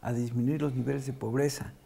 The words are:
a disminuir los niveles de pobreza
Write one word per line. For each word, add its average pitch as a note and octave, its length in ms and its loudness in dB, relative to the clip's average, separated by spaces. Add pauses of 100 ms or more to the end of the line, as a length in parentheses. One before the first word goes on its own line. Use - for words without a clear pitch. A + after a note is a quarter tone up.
a A#2+ 120 -2
disminuir A#2+ 480 2
los C#3+ 120 0
niveles C3 320 0
de C3 80 -4
pobreza C3 600 0 (120)